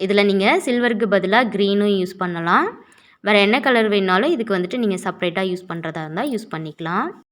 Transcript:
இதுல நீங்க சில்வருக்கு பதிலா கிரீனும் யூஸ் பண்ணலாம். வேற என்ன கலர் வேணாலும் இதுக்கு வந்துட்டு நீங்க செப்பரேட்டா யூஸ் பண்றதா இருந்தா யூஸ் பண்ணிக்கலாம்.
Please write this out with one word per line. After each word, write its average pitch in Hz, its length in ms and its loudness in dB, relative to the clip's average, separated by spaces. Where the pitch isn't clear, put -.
இதுல 202 220 2
நீங்க 202 400 2
சில்வருக்கு 240 460 0
பதிலா 202 380 2
கிரீனும் 202 520 0
யூஸ் 180 160 -6
பண்ணலாம். 180 680 -2
வேற 208 180 4
என்ன 208 200 4
கலர் 233 300 2
வேணாலும் 196 360 2
இதுக்கு 226 320 0
வந்துட்டு 180 200 -4
நீங்க 214 180 0
செப்பரேட்டா 180 520 -4
யூஸ் 180 220 -6
பண்றதா 165 320 -6
இருந்தா 156 200 -6
யூஸ் 233 340 -6
பண்ணிக்கலாம். 165 540 -6